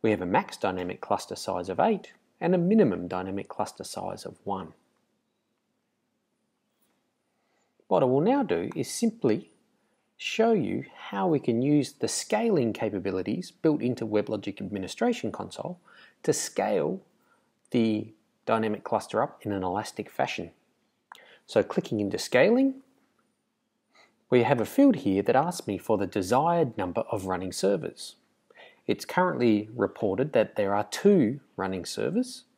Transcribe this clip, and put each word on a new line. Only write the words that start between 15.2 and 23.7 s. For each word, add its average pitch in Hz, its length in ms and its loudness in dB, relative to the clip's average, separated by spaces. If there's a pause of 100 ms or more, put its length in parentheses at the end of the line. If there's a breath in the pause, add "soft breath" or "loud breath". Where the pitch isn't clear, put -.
Console - 480 -10 (420 soft breath)
to 160 100 0
scale 98 680 0 (720)
the 110 420 0 (320)
dynamic 110 380 0
cluster 110 400 -2
up - 180 -8
in 107 100 -6
an 98 120 -2
elastic 98 480 -6
fashion. - 400 -4 (960 loud breath)
So 190 160 2
clicking - 360 -2
into 101 200 -2
scaling, 240 560 4 (1500 soft breath)